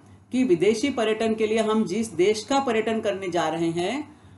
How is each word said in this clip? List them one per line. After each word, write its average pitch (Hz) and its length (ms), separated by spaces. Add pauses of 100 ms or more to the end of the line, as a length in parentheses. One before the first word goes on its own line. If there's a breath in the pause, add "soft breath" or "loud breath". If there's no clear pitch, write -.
(320 loud breath)
कि 254 120
विदेशी 220 460
पर्यटन 220 440
के 214 120
लिए 220 120
हम 214 260
जिस 214 280
देश 190 320
का 269 160
पर्यटन 226 400
करने 196 280
जा 165 200
रहे 165 220
हैं 196 460 (220 loud breath)